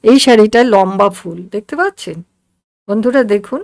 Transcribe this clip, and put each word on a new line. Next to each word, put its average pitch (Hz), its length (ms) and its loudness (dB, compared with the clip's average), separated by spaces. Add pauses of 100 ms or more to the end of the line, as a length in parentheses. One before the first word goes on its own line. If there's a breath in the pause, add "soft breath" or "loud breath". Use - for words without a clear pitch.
এই 240 160 6
শাড়িটায় 233 480 4
লম্বা 196 420 0
ফুল 175 280 -12 (140)
দেখতে 214 240 -12
পাচ্ছেন 349 420 -6 (680)
বন্ধুরা, 240 360 -2
দেখুন 208 400 -4